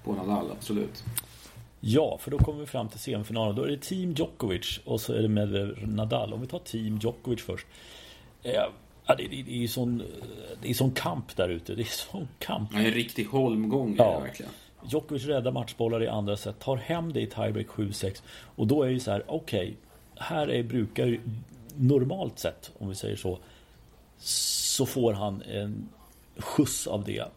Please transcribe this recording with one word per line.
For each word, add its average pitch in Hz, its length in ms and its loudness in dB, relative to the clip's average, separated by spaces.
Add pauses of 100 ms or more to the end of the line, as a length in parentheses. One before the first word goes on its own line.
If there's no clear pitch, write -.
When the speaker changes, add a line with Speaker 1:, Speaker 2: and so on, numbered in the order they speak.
Speaker 1:
på 107 100 -2
Nadal, 95 440 0
absolut. - 460 -4 (760)
Speaker 2:
Ja, 120 400 4
för 135 100 -8
då 143 80 0
kommer 147 220 6
vi 147 60 -8
fram 117 220 -2
till 113 120 -12
semifinalen. 110 560 0
Då 131 60 0
är 139 80 0
det 143 100 -2
Team 180 340 -2
Djokovic 110 720 -2
och 117 160 0
så 120 120 -4
är 110 100 4
det 110 60 4
Medvedev 104 600 2
Nadal. 110 440 0
Om 113 80 -4
vi 127 60 -6
tar 180 120 -8
Team 110 440 -4
Djokovic 117 400 -2
först. - 240 -8 (760)
Eh, 120 100 -4 (540)
ja, - 100 6
det, - 60 -6
det, 135 200 -6
det 127 100 -10
är 123 60 -2
ju 120 100 2
sån, 120 340 0 (600)
det - 80 -4
är 120 40 2
sån 131 160 4
kamp - 460 -4
där 90 120 4
ute. 87 260 -4
Det 113 80 -2
är - 20 0
sån - 440 -6 (100)
kamp. - 340 -4
Speaker 1:
Ja, 104 60 0
en 113 120 6
riktig 117 340 0
holmgång 117 680 2
är 101 60 2
Speaker 2:
Ja. 98 200 8
Speaker 1:
det 69 80 -4
verkligen. - 260 -10 (360)
Speaker 2:
Djokovic 147 360 -2
räddar 131 280 2
matchbollar 117 500 0
i 117 60 2
andra 104 280 0
set, 101 240 -6
tar 135 160 0
hem 165 360 -2
det 117 80 0
i 110 60 0
tiebreak 107 420 -2
sju 104 240 -2
sex. - 300 -4 (340)
Och 107 100 2
då 143 160 6
är 127 40 4
det 127 60 2
ju 127 80 2
så 107 100 -4
här: 101 160 0
okej, 107 500 -2 (400)
här 151 340 -2
är, 123 120 2
brukar 117 440 0
ju 117 140 2 (560)
normalt 139 640 4
sett, - 400 -4
om 98 100 -6
vi 95 60 -4
säger 104 220 -4
så, 92 220 -2 (800)
så - 680 0
får 117 260 4
han 101 300 -2
en 104 460 -4 (480)
skjuts - 500 0
av 101 180 -2
det. 101 200 -4 (120)